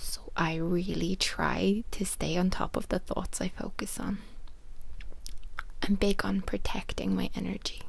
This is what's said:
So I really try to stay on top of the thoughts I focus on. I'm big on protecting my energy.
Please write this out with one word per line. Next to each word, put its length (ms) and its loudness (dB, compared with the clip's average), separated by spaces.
So 360 -4
I 200 2
really 600 2
try 760 2
to 120 0
stay 320 0
on 140 6
top 260 0
of 120 0
the 100 2
thoughts 420 -2
I 80 2
focus 500 -4
on. 200 -2
I'm 120 4
big 300 4
on 180 0
protecting 720 0
my 200 2
energy. 540 -4